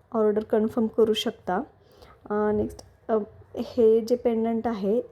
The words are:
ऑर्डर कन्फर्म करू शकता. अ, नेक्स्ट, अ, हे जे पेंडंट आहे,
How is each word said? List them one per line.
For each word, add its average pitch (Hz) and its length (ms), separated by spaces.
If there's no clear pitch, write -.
ऑर्डर 214 320
कन्फर्म 220 440
करू 220 260
शकता. 208 420
अ, 214 220
नेक्स्ट, 214 320
अ, 220 80
हे 226 460
जे 233 140
पेंडंट 226 520
आहे, 214 340